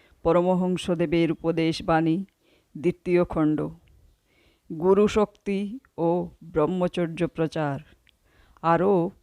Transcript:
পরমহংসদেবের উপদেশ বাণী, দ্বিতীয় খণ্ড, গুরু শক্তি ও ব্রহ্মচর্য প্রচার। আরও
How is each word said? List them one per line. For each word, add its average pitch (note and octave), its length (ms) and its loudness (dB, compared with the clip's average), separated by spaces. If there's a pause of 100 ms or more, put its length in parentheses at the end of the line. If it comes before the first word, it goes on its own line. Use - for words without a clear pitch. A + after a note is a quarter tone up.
(220)
পরমহংসদেবের F3 1080 0
উপদেশ E3 500 -2
বাণী, E3 420 0 (540)
দ্বিতীয় F3 460 0
খণ্ড, D3+ 440 0 (1040)
গুরু F#3+ 360 4
শক্তি G3+ 680 -2 (200)
ও F3 300 0 (160)
ব্রহ্মচর্য E3 840 -2
প্রচার। D3+ 540 -4 (840)
আরও E3+ 480 2 (120)